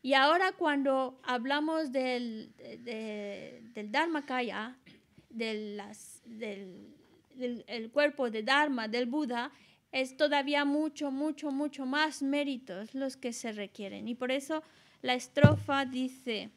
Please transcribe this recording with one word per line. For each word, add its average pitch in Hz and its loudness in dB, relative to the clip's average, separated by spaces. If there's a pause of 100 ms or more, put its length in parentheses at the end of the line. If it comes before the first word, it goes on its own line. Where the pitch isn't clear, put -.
Y 262 0
ahora 330 6
cuando 269 2
hablamos 285 0
del, 247 -2
de, - -16
de, 220 -8 (100)
del 208 -8
Dharmakaya, 254 -2 (540)
de 220 -6
las, 208 -14
del, 202 -12 (400)
del, 247 -6
el 226 -6
cuerpo 294 2
de 220 -4
Dharma 262 2
del 240 0
Buda, 247 -2 (400)
es 262 -2
todavía 285 4
mucho, 294 0
mucho, 294 -2
mucho 277 -4
más 294 0
méritos 269 -2
los 269 -4
que 247 -6
se 233 -6
requieren. 202 -8
Y 240 -4
por 247 -2
eso 311 -2 (360)
la 247 0
estrofa 285 6
dice 254 -6